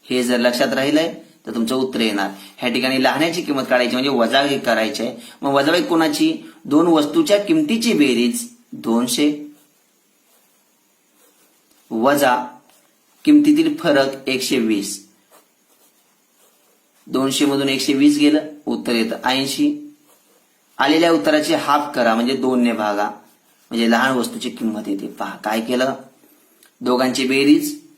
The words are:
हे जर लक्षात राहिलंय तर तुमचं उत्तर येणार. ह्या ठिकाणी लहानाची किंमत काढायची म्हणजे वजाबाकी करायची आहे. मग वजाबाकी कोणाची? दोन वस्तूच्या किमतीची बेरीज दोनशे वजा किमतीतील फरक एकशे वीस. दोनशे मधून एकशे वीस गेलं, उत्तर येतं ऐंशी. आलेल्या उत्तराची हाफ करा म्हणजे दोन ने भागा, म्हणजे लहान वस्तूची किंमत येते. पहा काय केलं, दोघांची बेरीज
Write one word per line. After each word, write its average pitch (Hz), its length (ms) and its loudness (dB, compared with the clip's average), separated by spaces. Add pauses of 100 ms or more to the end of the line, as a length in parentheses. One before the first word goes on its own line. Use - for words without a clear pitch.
हे 127 140 0
जर 123 140 0
लक्षात 120 360 0
राहिलंय 147 400 0 (320)
तर 113 100 -12
तुमचं 117 200 -2
उत्तर 131 240 -4
येणार. 101 300 -2 (280)
ह्या 123 120 -4
ठिकाणी 131 340 0
लहानाची 160 380 0
किंमत 143 280 -4
काढायची 123 220 2
म्हणजे 131 180 -2
वजाबाकी 131 500 2
करायची 110 440 -2
आहे. - 140 -8 (240)
मग 139 120 -2
वजाबाकी 151 300 2
कोणाची? 160 540 0 (280)
दोन 156 220 4
वस्तूच्या 160 500 2
किमतीची 202 560 0
बेरीज 123 540 0 (260)
दोनशे 123 760 -2 (2500)
वजा 123 540 0 (800)
किमतीतील 147 500 4
फरक 135 540 0
एकशे 127 300 -2
वीस. 107 500 -4 (2000)
दोनशे 135 380 0
मधून 139 240 0
एकशे 135 240 -2
वीस 147 240 4
गेलं, 147 220 4 (260)
उत्तर 120 260 -4
येतं 113 240 -2 (100)
ऐंशी. 135 600 -2 (920)
आलेल्या 160 340 2
उत्तराची 151 420 0
हाफ 147 420 -2
करा 117 200 2
म्हणजे 120 200 0
दोन 127 280 0
ने 117 80 2
भागा, 104 340 -2 (640)
म्हणजे 117 220 0
लहान 127 260 2
वस्तूची 117 320 -6
किंमत 110 380 -6
येते. 98 200 -6
पहा 98 300 -10
काय 110 240 -4
केलं, 127 320 -2 (880)
दोघांची 127 460 0
बेरीज 139 520 2 (180)